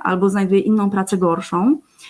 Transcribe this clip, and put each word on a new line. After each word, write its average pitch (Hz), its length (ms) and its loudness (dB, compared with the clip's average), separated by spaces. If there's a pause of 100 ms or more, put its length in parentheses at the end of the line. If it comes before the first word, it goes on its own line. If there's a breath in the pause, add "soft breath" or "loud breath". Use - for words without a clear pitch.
albo 185 260 0
znajduję 196 320 2
inną 208 280 0
pracę 196 280 -2
gorszą. 185 600 0 (320 loud breath)